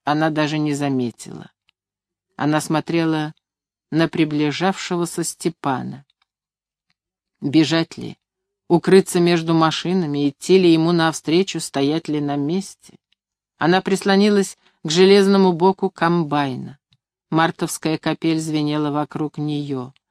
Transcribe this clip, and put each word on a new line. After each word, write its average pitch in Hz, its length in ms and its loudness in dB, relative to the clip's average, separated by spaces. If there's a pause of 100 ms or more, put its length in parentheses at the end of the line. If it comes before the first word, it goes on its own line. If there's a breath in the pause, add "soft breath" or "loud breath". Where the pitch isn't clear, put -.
она 151 260 0
даже 151 280 -2
не 151 160 -2
заметила. 135 760 -6 (840)
Она 151 240 -2
смотрела 160 720 -2 (580)
на 165 180 0
приближавшегося 165 1120 -2
Степана. 131 800 -8 (1300)
Бежать 156 580 0
ли? 113 200 -14 (500)
Укрыться 180 540 4
между 170 320 2
машинами, 160 720 0
идти 180 320 2
ли 170 140 6
ему 160 180 2
навстречу, 165 720 0
стоять 147 480 -4
ли 151 100 -4
на 143 160 -4
месте? 160 600 -6 (600)
Она 175 240 2
прислонилась 196 760 0 (260)
к 165 60 -8
железному 190 640 6
боку 190 360 0
комбайна. 143 920 -2 (500)
Мартовская 160 680 -2
капель 160 420 -2
звенела 151 520 -2
вокруг 151 460 -6
нее. 143 560 -8 (180)